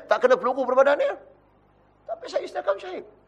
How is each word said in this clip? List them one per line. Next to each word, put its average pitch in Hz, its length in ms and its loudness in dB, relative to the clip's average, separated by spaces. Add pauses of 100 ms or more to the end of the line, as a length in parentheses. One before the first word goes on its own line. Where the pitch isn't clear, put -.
tak 220 140 0
kena 247 160 6
peluru 254 260 -2
pada 247 160 0
badan 277 160 4
dia, 539 160 0 (920)
tapi - 180 -12
saya - 220 -4
istilahkan - 340 -4
syahid. 359 240 -12 (220)